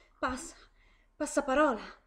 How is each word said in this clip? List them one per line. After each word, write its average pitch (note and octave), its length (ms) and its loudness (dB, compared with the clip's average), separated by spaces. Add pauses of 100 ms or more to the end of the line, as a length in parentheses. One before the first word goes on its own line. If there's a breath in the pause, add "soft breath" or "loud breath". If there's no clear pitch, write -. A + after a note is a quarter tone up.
(200)
Passa. B3+ 380 -6 (600)
Passa D4 260 0
parola. C4 400 2 (240)